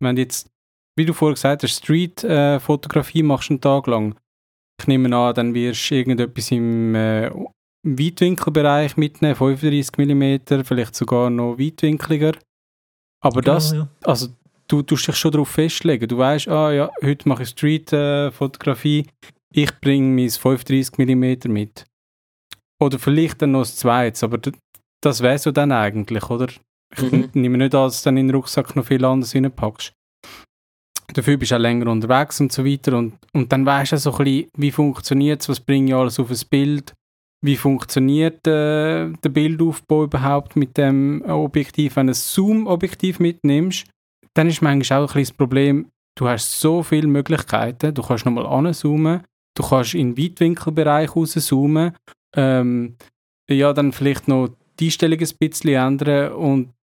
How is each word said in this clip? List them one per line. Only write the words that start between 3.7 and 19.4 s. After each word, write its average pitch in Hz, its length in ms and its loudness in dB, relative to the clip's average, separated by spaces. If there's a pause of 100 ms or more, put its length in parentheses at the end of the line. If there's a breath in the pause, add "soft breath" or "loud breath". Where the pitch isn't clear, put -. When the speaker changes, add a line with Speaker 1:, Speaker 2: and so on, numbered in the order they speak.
Speaker 1:
lang, 107 280 -2 (680)
ich - 60 -4
nehme 131 280 2
an, 120 200 2
dann 120 180 -2
wirst 120 360 -4
du 147 60 0
irgendetwas 120 560 -2
im, 117 440 0
äh, 110 340 0 (560)
Weitwinkelbereich 151 1120 0
mitnehmen, 147 380 0
fünfunddreißig 135 600 0
Millimeter, 139 680 2
vielleicht 123 300 -2
sogar 123 340 0
noch 120 280 -2
weitwinkliger. 156 760 0 (920)
Aber 127 180 2
Speaker 2:
Genau, 143 140 4
Speaker 1:
das, 156 160 0
Speaker 2:
ja. 151 160 -2 (160)
Speaker 1:
also 123 240 -2 (400)
du 147 140 2
tust 139 260 -2
dich 156 80 -4
schon 160 160 0
darauf 147 160 0
festlegen. 156 600 -2
Du 120 100 -2
weißt, 143 320 0
ah 151 240 0
ja, 143 160 0 (120)
heute 143 280 0
mache 123 140 -2
ich 120 60 -10
Street, 156 440 -2
äh, 143 380 0
Fotografie, 143 760 -2 (480 loud breath)